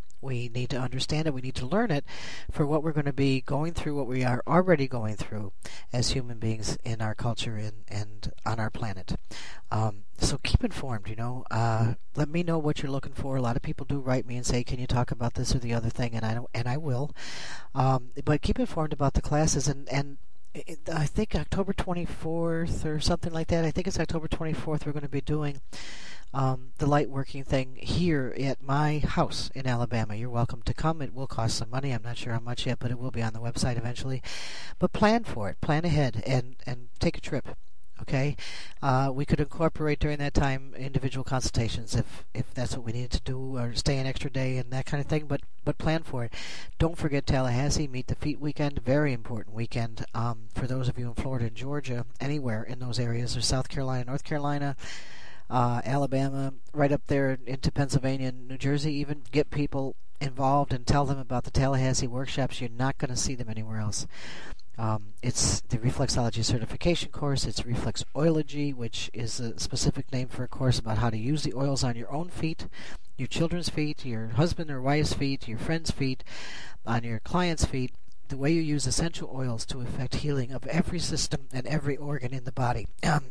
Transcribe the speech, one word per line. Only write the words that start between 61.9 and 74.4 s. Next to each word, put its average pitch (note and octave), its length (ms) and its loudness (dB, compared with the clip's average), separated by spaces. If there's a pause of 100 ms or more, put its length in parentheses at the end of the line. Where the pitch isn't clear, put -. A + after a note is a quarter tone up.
workshops. B2+ 540 -2
You're A#2+ 100 -2
not C3+ 280 0
gonna C3 180 -2
see C3+ 180 0
them A#2 160 -4
anywhere A2 280 -2
else. G#2+ 280 -2 (720)
Um, A2 300 0 (120)
it's - 400 2
the - 160 0
reflexology A#2+ 640 2
certification B2 680 0
course. C#3+ 340 0
It's - 180 0
reflexology, D3 1120 0
which A#2 380 -4
is A2+ 260 -2
a A#2 200 -2
specific - 520 0
name B2+ 180 -2
for - 160 -4
a - 40 -4
course B2+ 300 2
about A2 200 0
how A2+ 120 2
to A2 80 0
use C3+ 240 0
the C3+ 100 -2
oils C3+ 320 0
on A#2+ 120 0
your A2+ 140 -4
own E3 200 -2
feet, - 360 -2 (520)
your B2 100 -2
children's E3 400 0
feet, D3+ 380 -2
your A2+ 220 -2
husband D#3 420 2